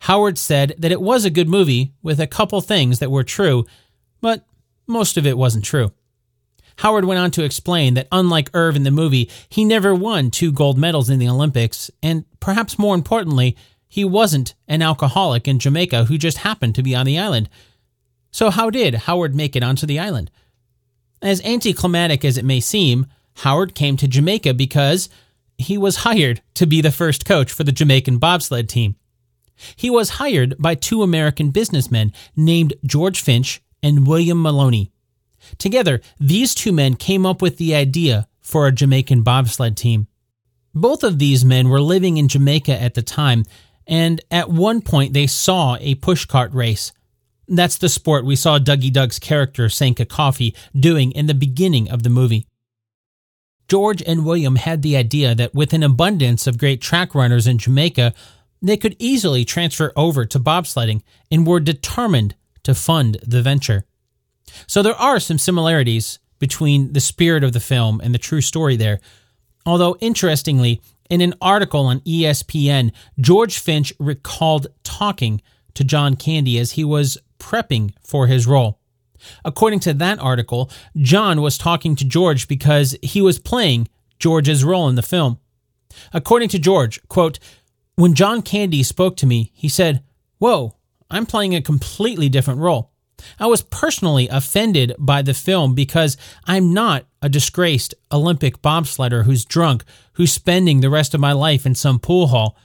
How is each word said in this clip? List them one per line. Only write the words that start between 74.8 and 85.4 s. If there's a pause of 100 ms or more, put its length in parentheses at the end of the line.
talking (320)
to
John
Candy
as
he
was (200)
prepping (100)
for
his
role. (640)
According
to
that
article, (260)
John
was
talking
to
George
because
he
was
playing (300)
George's
role
in
the
film. (760)